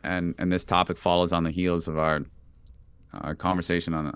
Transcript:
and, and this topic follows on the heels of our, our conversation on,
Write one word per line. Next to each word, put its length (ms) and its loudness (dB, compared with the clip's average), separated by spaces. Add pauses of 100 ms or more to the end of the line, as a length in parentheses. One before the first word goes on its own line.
and, 360 -2
and 120 0
this 120 2
topic 340 2
follows 340 2
on 120 2
the 80 0
heels 360 0
of 120 -2
our, 220 2 (920)
our 220 -8
conversation 580 -2
on, 220 -2